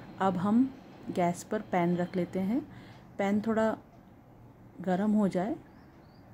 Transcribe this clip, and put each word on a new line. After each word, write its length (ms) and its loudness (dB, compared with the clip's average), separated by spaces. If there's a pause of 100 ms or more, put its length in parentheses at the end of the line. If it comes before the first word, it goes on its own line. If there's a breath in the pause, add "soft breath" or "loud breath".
(200 loud breath)
अब 160 2
हम 220 2 (520)
गैस 340 0
पर 160 -4 (100)
pan 260 2
रख 200 -2
लेते 240 -4
हैं। 200 0 (580 loud breath)
Pan 220 2
थोड़ा 360 2 (1040)
गरम 320 2
हो 160 4
जाए, 260 0 (800)